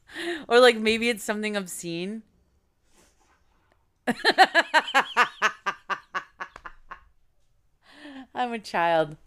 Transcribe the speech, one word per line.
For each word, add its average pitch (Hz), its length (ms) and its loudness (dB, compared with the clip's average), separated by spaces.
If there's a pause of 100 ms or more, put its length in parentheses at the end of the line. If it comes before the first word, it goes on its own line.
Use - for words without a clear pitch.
(500)
Or, 240 100 6
like, 247 180 8
maybe 220 320 0
it's 214 140 -4
something 214 320 -4
obscene. 180 680 -8 (1800)
<laughs> 240 60 0 (4000)
I'm 247 200 -4
a 226 60 -6
child. 165 680 0